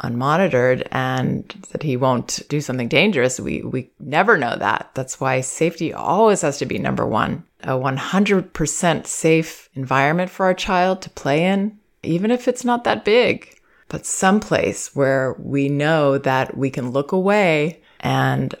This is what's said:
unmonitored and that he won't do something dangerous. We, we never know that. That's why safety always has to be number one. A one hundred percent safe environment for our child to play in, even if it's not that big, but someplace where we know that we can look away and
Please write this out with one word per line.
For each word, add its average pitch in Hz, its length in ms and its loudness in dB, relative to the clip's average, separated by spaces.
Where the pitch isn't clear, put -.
unmonitored 127 920 0
and 131 560 -2
that - 100 -6
he 131 160 0
won't 127 500 0
do 147 140 -2
something 127 260 -4
dangerous. 127 500 2
We, 80 260 -6
we 127 260 -6
never 170 380 2
know 123 180 -2
that. - 380 -2
That's - 260 -8
why 131 220 0
safety - 500 -2
always 208 480 2
has 143 160 -2
to - 80 -4
be - 140 -4
number 135 280 -2
one. 113 380 -2
A 131 140 -4
one 135 220 -2
hundred 196 560 0
percent - 520 -2
safe - 680 0
environment 139 560 0
for 190 160 0
our 185 80 4
child 185 480 0
to - 80 -14
play 147 340 0
in, 196 340 0
even 175 280 0
if 247 180 -2
it's 247 160 0
not 240 200 0
that 220 200 0
big, 220 500 2
but - 180 -10
someplace - 880 0
where 135 420 2
we 139 300 -2
know 143 480 2
that 131 400 0
we 131 140 0
can 127 220 -4
look 139 200 -2
away 185 680 2
and 131 600 0